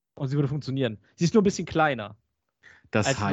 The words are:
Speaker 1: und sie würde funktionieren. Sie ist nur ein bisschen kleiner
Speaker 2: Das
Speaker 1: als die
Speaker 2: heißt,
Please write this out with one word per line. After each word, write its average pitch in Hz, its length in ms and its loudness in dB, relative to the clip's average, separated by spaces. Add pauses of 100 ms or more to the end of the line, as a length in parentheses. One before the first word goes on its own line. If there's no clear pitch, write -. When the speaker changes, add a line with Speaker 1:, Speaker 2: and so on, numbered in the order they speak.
(160)
Speaker 1:
und 143 120 -6
sie 131 80 -2
würde 143 120 2
funktionieren. 131 500 -4 (160)
Sie 175 100 -2
ist 165 100 2
nur 220 80 6
ein - 20 4
bisschen 190 220 0
kleiner 135 500 -2 (720)
Speaker 2:
Das 107 160 2
Speaker 1:
als 135 120 2
die 107 40 -2
Speaker 2:
heißt, 101 100 0